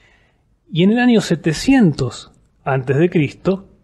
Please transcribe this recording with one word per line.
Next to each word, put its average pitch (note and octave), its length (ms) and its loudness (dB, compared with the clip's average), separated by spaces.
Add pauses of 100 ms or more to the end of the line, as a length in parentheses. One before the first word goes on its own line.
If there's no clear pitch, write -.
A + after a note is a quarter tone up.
(720)
Y E3+ 120 0
en G3+ 80 4
el A#3+ 80 0
año B3 200 2
setecientos E3+ 1120 0 (320)
antes C3+ 340 -2
de E3+ 120 2
Cristo, F3 580 -2 (160)